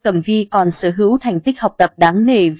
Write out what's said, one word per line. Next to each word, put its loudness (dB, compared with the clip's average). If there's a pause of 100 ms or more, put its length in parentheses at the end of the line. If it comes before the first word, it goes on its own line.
Cẩm 0
Vi -2
còn 0
sở -2
hữu 0
thành -4
tích -4
học -4
tập 0
đáng 2
nể 2